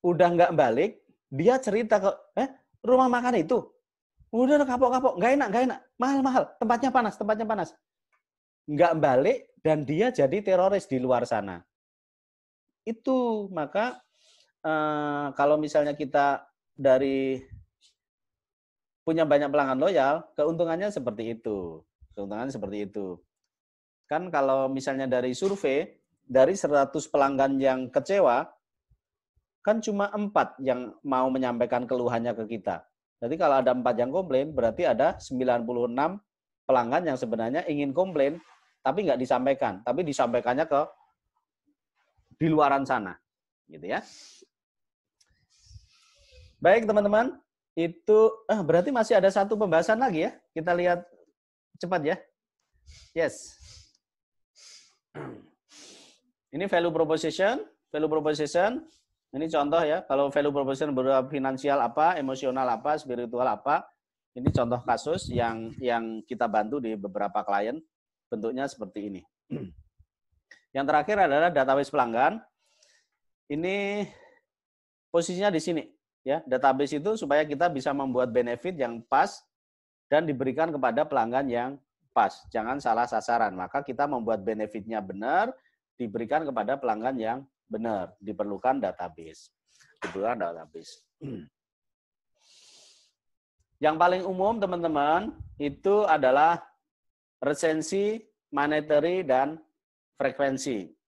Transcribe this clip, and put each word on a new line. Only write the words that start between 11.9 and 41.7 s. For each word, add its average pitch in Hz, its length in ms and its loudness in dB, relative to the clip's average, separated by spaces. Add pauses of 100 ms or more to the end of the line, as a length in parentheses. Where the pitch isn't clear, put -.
Itu, 226 640 -2
maka, 190 480 -4 (640)
eh, 151 720 -2
kalau 147 240 4
misalnya 147 400 0
kita 143 480 0 (280)
dari 135 680 2 (1600)
punya 160 160 2
banyak 147 280 4
pelanggan 135 280 2
loyal, 147 360 4 (200)
keuntungannya 165 560 0
seperti 113 480 -6
itu. 90 440 -6 (320)
Keuntungannya 104 360 -8
seperti 104 400 -8
itu. 95 280 -10 (880)
Kan 170 240 -6
kalau 135 400 0
misalnya 135 360 -4
dari 123 280 -2
survei, 175 520 -2 (360)
dari 135 360 4
seratus 143 480 0
pelanggan 139 520 2
yang 131 320 0
kecewa, 147 600 2 (1120)
kan 220 200 2
cuma 202 280 -2
empat 202 520 -2
yang 123 320 -2 (120)
mau 131 240 2
menyampaikan 123 560 -2
keluhannya 120 480 -2
ke 110 240 -8
kita. 90 280 -6 (320)
Jadi 120 160 -4
kalau 143 280 2
ada 123 120 2
empat 123 240 0
yang 123 160 0
komplain, 156 400 -2
berarti 117 320 0
ada 139 320 2
sembilan 127 480 -2
puluh 120 240 -2
enam 156 280 -2 (480)
pelanggan 127 400 2
yang 131 120 -2
sebenarnya 117 480 -4
ingin 143 240 -4
komplain, 156 480 0 (440)
tapi 175 240 -2
nggak 135 120 2
disampaikan. 127 640 0
Tapi 147 240 -2
disampaikannya 127 640 0
ke 143 120 2 (1600)